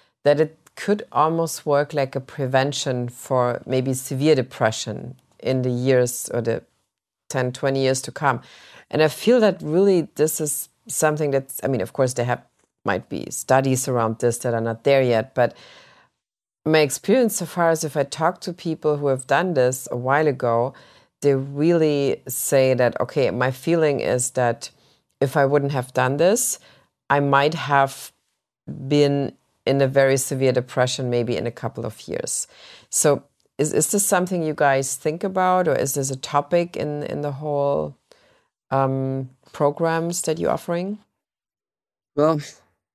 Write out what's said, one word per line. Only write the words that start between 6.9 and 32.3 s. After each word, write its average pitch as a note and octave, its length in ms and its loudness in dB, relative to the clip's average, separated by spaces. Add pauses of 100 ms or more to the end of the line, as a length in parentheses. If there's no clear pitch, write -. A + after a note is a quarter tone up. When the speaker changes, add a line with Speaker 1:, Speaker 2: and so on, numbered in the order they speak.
Speaker 1:
ten, B2+ 220 -2
twenty C3+ 300 -2
years C3 200 2
to - 100 -12
come. C3 300 0 (480)
And D3+ 120 0
I D#3 60 6
feel A#3+ 320 2
that G3 220 2
really E3+ 540 2
this D#3 260 0
is - 280 -6 (180)
something D3+ 440 0
that's, C3+ 320 -4
I - 40 -2
mean, C3 140 0
of - 120 -6
course, B2+ 200 0
there A#2+ 120 -2
have, B2 180 -4 (420)
might G2 240 -2
be - 220 -8
studies C3 560 0
around A#2 320 -2
this A#2+ 200 0
that B2 140 -4
are A2+ 80 -2
not A2+ 220 -6
there C#3 180 4
yet, A#2+ 320 0
but A#2+ 220 0 (1080)
my D#3 140 4
experience G3+ 580 0
so F3 80 -6
far E3 260 0
is D#3+ 120 -2
if D3+ 140 -6
I C#3+ 60 0
talk D#3+ 380 -2
to F3 120 -8
people D#3 440 -2
who C#3+ 100 -2
have C3 180 0
done E3 300 0
this B2+ 360 0
a B2 60 -6
while C#3 300 2
ago, B2 460 0 (480)
they C#3+ 120 4
really C#3+ 920 0
say C3 480 2
that, A#2+ 260 2
"Okay, A#2+ 300 0
my B2+ 200 0
feeling D#3 480 0
is A#2+ 320 -2
that A#2+ 380 -2 (500)
if C#3 160 -2
I C#3+ 100 6
wouldn't C#3 260 2
have B2+ 220 -6
done B2+ 240 0
this, F#3+ 420 2 (500)
I C#3+ 100 4
might C#3+ 360 4
have C#3 560 0 (760)
been C#3+ 460 2 (320)
in C#3 160 2
a C3+ 60 4
very C3+ 300 4
severe C3 340 0
depression B2+ 580 -2
maybe A#2+ 260 0
in A2 120 -4
a A#2 40 -4
couple - 340 -10
of - 220 -12
years." - 400 -6 (420)